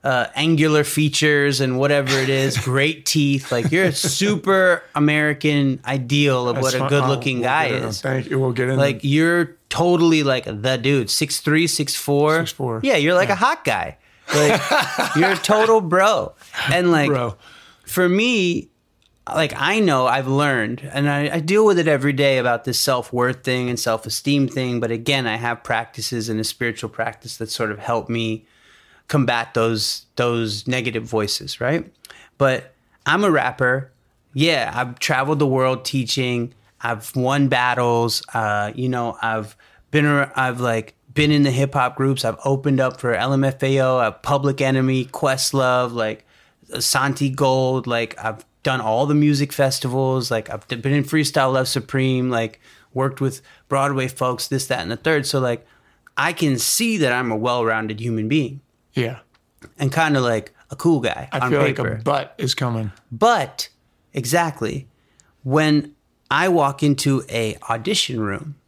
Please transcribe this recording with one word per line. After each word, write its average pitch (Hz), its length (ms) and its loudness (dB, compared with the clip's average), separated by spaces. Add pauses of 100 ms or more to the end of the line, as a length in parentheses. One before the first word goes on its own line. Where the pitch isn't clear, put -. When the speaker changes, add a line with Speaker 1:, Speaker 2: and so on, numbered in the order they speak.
Speaker 1:
uh, 127 220 0 (100)
angular 151 480 4
features 143 760 2
and 127 160 0
whatever 139 400 2
it 131 120 0
is, 135 280 0
Speaker 2:
<laughs> 110 60 -2
Speaker 1:
great 139 420 0
teeth. 139 460 0
Like, 123 200 0
you're 185 140 2
a 170 60 2
super 185 920 0 (120)
American 147 920 2
ideal 131 640 0
of 120 60 -2
Speaker 2:
That's 131 100 0
Speaker 1:
what 131 80 0
a 131 60 -2
Speaker 2:
fine. 135 100 -2
Speaker 1:
good-looking 131 500 0
Speaker 2:
We'll 123 100 0
Speaker 1:
guy 147 200 0
Speaker 2:
get 131 140 -2
in. 117 60 -4
Speaker 1:
is. 104 120 -8
Speaker 2:
Thank 135 280 -4
you. 131 100 0
We'll 131 140 0
get 123 160 0
in. 135 80 0
Speaker 1:
Like, 139 260 2
you're 160 540 2 (120)
totally, 165 540 4
like, 131 220 0
the 117 320 -2
dude, 127 320 0
six - 300 -2
three, 156 280 2
six 151 280 -4
four. 151 440 2
Speaker 2:
Six - 140 -4
four. 120 300 -6
Speaker 1:
Yeah, 262 120 2
you're 156 180 2
like 190 160 4
Speaker 2:
Yeah. 196 40 2
Speaker 1:
a 185 40 0
hot 269 260 0
guy. 98 340 -2 (360)
Like, 147 280 4 (280)
Speaker 2:
<laughs> - 260 -4
Speaker 1:
you're 185 180 4
a 180 40 -2
total 220 440 4
bro. 180 520 2 (380)
And, 175 200 4
like, 147 180 4
Speaker 2:
Bro. 123 260 -2 (500)
Speaker 1:
for 180 240 0
me, 196 600 0 (640)
like, 151 240 0
I 180 260 0
know 135 260 2
I've 131 200 0
learned, 131 540 0 (120)
and 143 140 0
I, 143 280 -2
I 170 60 -2
deal 196 220 2
with 202 140 4
it 160 100 2
every 143 260 2
day 135 260 2
about 120 240 0
this 123 160 -2
self-worth 123 640 -2
thing 127 260 -2
and 120 100 -4
self-esteem 127 680 0
thing. 123 320 -4
But 113 100 -2
again, 120 380 -2
I 110 80 -2
have 120 280 -6
practices 117 640 -4
and 110 120 -2
a 110 40 -4
spiritual 117 460 -6
practice - 480 -8
that 113 140 -10
sort 110 200 -4
of 104 60 -8
help 117 320 -4
me 113 380 -4 (600)
combat 120 460 0
those, 113 520 0 (100)
those 117 520 -2
negative 120 360 -2
voices, 110 560 -4
right? 143 320 -2 (460)
But 131 360 0 (320)
I'm 180 200 2
a 185 60 4
rapper. 131 600 0 (420)
Yeah, 143 400 0
I've 123 260 -4
traveled 139 400 0
the 147 80 4
world 131 360 0
teaching. 123 680 -2 (260)
I've 117 360 -6
won 135 340 2
battles. 120 760 2 (100)
Uh, 104 400 -2
you 127 140 -4
know, 120 340 -4
I've 110 360 -4 (340)
been 147 140 4
ar-, 143 320 2
I've, 127 240 -2
like, 113 320 -2 (200)
been 151 180 2
in 147 120 4
the 139 80 4
hip 139 220 0
hop 127 240 0
groups. 135 260 0
I've 113 220 -2
opened 135 340 2
up 127 220 0
for 120 120 0
L 120 200 0
M 135 100 2
F 135 180 -2
A 135 200 2
O, 127 160 2
uh, 113 140 2
Public 139 500 -2
Enemy, 131 440 2
Questlove, 131 880 0
like, 110 320 -4 (460)
Ashanti 135 580 0
Gold. 131 580 0
Like, 117 360 -4
I've 110 220 -8 (180)
done 131 160 -2
all 110 280 0
the 147 80 2
music 147 360 2
festivals. 131 800 -2
Like, 110 180 -4
I've 110 200 -10
d-, 123 80 -6
been 135 160 -2
in 143 100 2
Freestyle 139 480 0
Love 131 160 0
Supreme, 131 640 -2
like, 113 320 -4 (320)
worked 131 260 -2
with 131 220 -4 (260)
Broadway 135 400 0
folks, 127 400 -4
this, 131 200 -4
that, 127 120 -2
and 85 100 -6
the 117 60 -4
third. 147 320 0
So, 139 140 0
like, 120 260 -4 (480)
I 160 160 0
can 143 260 0
see 226 420 0
that 131 120 2
I'm 123 180 -2
a 110 60 -2
well-rounded 110 640 -2
human 113 300 -4
being. 139 320 -2 (320)
Speaker 2:
Yeah. 123 260 -4 (600)
Speaker 1:
And 135 120 0
kinda, 151 300 2
like, 113 320 -2 (160)
a 139 60 -12
cool 160 240 2
guy 120 320 -4
Speaker 2:
I 143 80 -4
Speaker 1:
on 127 120 0
Speaker 2:
feel 143 120 2
Speaker 1:
paper. 135 280 -2
Speaker 2:
like 110 80 -6
a 113 40 -12
but 143 340 -2
is - 160 -4
coming. 113 380 -4 (200)
Speaker 1:
But, 202 580 0 (440)
exactly, 139 720 -2 (560)
when 147 500 2 (360)
I 165 200 2
walk 147 340 0
into 135 460 2
a 113 280 -2 (120)
audition 113 500 -2
room 110 360 -6 (120)